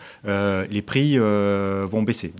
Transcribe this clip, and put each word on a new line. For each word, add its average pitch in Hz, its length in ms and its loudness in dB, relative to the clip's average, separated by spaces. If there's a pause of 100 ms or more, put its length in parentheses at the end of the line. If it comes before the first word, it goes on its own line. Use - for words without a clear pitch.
(280)
euh, 98 420 2
les 104 120 -2
prix, 143 360 0
euh, 101 720 2
vont 110 140 -2
baisser. 101 360 -4